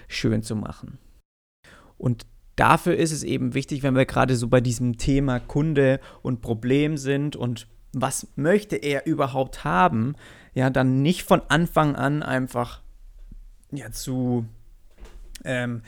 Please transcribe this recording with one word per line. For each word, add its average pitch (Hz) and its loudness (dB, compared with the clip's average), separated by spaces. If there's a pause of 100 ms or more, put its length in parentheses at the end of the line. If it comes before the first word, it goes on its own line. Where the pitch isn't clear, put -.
schön 110 0
zu 110 -6
machen. - -10 (1000)
Und - -2 (300)
dafür 165 4
ist 156 2
es 143 -6
eben 127 -2
wichtig, 135 -4
wenn 135 2
wir 131 4
gerade 127 2
so 117 -2
bei 123 6
diesem 120 -2
Thema 139 0
Kunde 139 2 (220)
und 127 -2
Problem 131 0
sind 139 -2
und 120 -6 (240)
was 127 -4
möchte 175 2
er 143 -2
überhaupt 135 -2
haben, 151 2 (380)
ja, 127 2
dann 131 2
nicht 165 2
von - 4
Anfang 156 2
an 143 0
einfach, 127 -4 (880)
ja, 135 -12
zu, 123 -2 (960)
ähm, 123 -4